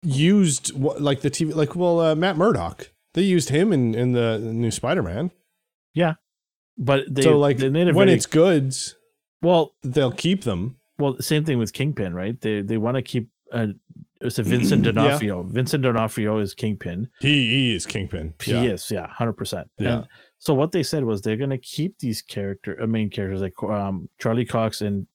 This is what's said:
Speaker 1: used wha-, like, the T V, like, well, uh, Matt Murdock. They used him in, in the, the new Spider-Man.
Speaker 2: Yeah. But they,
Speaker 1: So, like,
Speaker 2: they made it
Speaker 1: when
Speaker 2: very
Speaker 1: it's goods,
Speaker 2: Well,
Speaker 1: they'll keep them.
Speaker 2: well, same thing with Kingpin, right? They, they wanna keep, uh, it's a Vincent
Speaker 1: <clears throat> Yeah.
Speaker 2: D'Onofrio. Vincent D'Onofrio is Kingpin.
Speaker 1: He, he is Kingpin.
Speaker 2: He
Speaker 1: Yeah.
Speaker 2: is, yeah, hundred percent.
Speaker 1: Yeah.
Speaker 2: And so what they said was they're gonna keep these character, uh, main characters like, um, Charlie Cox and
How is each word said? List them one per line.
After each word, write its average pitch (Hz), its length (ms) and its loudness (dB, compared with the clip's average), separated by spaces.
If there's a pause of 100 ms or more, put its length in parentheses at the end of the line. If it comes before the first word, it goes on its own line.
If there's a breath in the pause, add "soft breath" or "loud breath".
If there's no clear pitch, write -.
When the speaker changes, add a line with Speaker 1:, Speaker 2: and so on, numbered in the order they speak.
Speaker 1:
used 160 760 2
wha-, 143 200 0
like, 143 220 0
the 147 100 0
T 160 140 -2
V, 156 80 -4
like, 151 240 0
well, 175 240 2
uh, 160 140 4
Matt 175 220 0
Murdock. 139 540 0 (240)
They 170 80 2
used 180 260 2
him 175 240 2
in, 123 220 2
in 123 180 0
the, 113 300 2
the 113 100 -6
new 113 180 0
Spider-Man. 123 600 -2 (640)
Speaker 2:
Yeah. 165 200 0 (640)
But 139 340 2
they, 135 100 0
Speaker 1:
So, 151 160 6
like, 143 200 4
Speaker 2:
they 135 100 0
made 165 200 2
it 156 60 4
Speaker 1:
when 196 140 8
Speaker 2:
very 180 80 6
Speaker 1:
it's 110 100 -2
goods, 151 680 2 (460)
Speaker 2:
Well, 165 400 2
Speaker 1:
they'll 131 300 2
keep 190 320 0
them. 104 320 -4 (220)
Speaker 2:
well, 139 220 0
same 151 240 0
thing 147 140 0
with 110 140 0
Kingpin, 120 420 -4
right? 98 260 -6
They, 107 220 -2
they 107 160 -2
wanna 120 240 -2
keep, 120 260 -4 (240)
uh, 113 160 -2 (520)
it's - 180 -6
a 120 40 0
Vincent 104 420 2
Speaker 1:
<clears throat> - 20 2
Yeah. 113 60 2
Speaker 2:
D'Onofrio. 107 500 0
Vincent 123 400 -2
D'Onofrio 110 560 0
is 104 160 -2
Kingpin. 101 540 -6 (120)
Speaker 1:
He, 135 280 2
he 123 260 2
is 87 120 -4
Kingpin. 82 560 -6
Speaker 2:
He 104 100 -4
Speaker 1:
Yeah. 117 100 2
Speaker 2:
is, 107 280 -2
yeah, 90 180 -6
hundred 113 260 -4
percent. - 340 -8 (100)
Speaker 1:
Yeah. 113 200 2
Speaker 2:
And - 100 -10 (300 soft breath)
so - 160 0
what 147 180 2
they 170 120 0
said 147 200 -2
was 110 160 -2
they're 110 160 -2
gonna 135 220 -4
keep - 400 -8
these 113 240 -4
character, 98 580 -8
uh, 113 60 -4
main 110 240 0
characters 95 300 -4
like, 95 240 -6
um, 98 440 -4 (120)
Charlie 120 240 0
Cox 113 380 -2
and 101 320 -4